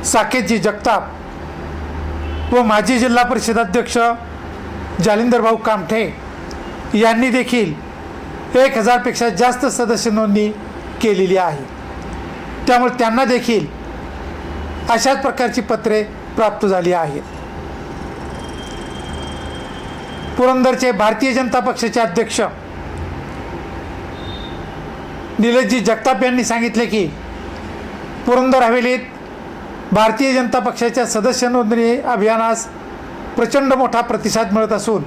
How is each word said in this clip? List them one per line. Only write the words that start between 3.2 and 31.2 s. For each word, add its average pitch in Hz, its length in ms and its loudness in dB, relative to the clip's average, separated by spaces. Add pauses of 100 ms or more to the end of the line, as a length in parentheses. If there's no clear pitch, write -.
परिषद 233 360 2
अध्यक्ष 233 380 0 (1040)
जालिंदरभाऊ 226 520 4
कामठे 214 480 0 (880)
यांनी 226 360 4
देखील 240 440 2 (840)
एक 262 200 6
हजार 240 240 4
पेक्षा 233 280 0
जास्त 240 380 2
सदस्य 233 440 0
नोंदणी 214 360 4 (540)
केलेली 190 360 4
आहे, 156 260 0 (1040)
त्यामुळे 247 320 4
त्यांना 233 260 4
देखील 226 400 2 (1300)
अशाच 269 300 4
प्रकारची 247 400 0
पत्रे 214 400 0 (340)
प्राप्त 208 300 2
झाली 180 280 2
आहेत. 151 280 0 (3250)
पुरंदरचे 254 540 4
भारतीय 220 420 2
जनता 254 260 2
पक्षाचे 240 400 0
अध्यक्ष 220 420 0 (3000)
निलेशजी 240 400 4
जगताप 226 440 2
यांनी 247 200 2
सांगितले 233 420 0
की, 196 220 0 (1160)
पुरंदर 254 380 6
हवेलीत 240 360 4 (920)
भारतीय 220 420 4
जनता 254 260 2
पक्षाच्या 233 460 0
सदस्य 233 440 2